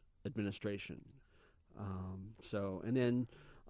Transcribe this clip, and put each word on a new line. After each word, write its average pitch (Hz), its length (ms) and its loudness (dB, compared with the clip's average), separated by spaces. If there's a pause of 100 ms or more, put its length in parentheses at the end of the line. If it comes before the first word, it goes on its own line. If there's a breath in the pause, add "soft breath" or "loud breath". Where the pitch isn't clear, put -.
(260)
administration. 101 800 0 (760 soft breath)
Um, 95 520 -4 (100)
so, 98 420 0
and 120 140 4
then 123 300 6 (420 loud breath)